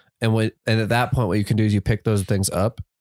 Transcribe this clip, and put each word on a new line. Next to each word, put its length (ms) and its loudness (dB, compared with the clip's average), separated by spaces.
And 140 0
what, 200 0
and 140 2
at 100 -2
that 220 0
point, 160 0
what 100 0
you 80 0
can 120 0
do 80 2
is 80 2
you 80 2
pick 220 -2
those 200 0
things 260 -2
up 320 -2